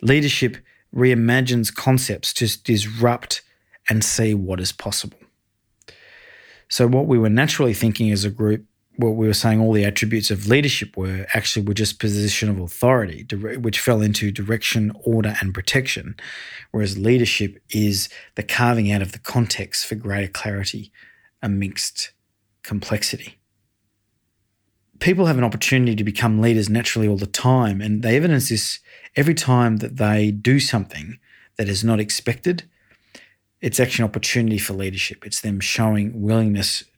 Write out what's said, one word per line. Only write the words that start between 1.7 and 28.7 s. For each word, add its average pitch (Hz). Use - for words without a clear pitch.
concepts -
to -
disrupt 113
and 110
see 110
what 95
is 92
possible. -
So -
what 131
we 131
were 110
naturally 131
thinking 110
as 101
a 101
group, 107
what 117
we 110
were 107
saying 110
all 110
the 104
attributes 107
of 101
leadership 131
were, 92
actually 107
were 101
just 104
position 104
of 98
authority, 101
dire-, 107
which 113
fell 113
into 104
direction, 107
order, 110
and 95
protection, -
whereas 101
leadership 113
is 104
the -
carving 117
out 101
of 95
the -
context -
for -
greater 101
clarity 101
amidst -
complexity. -
People 180
have 156
an 123
opportunity 120
to 107
become 107
leaders 113
naturally 107
all 101
the 98
time, 117
and 107
they 117
evidence 151
this -